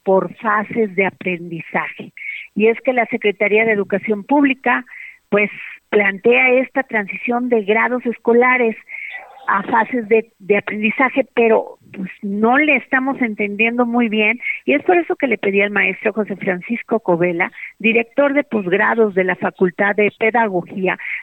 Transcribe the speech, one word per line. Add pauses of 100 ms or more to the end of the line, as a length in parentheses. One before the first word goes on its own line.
por
fases
de
aprendizaje. (440)
Y
es
que
la
Secretaría
de
Educación
Pública, (440)
pues, (380)
plantea
esta
transición
de
grados
escolares (720)
a
fases
de,
de
aprendizaje,
pero, (140)
pues, (120)
no
le
estamos
entendiendo
muy
bien, (260)
y
es
por
eso
que
le
pedí
al
maestro
José
Francisco
Covela, (280)
director
de
posgrados
de
la
Facultad
de
Pedagogía (240)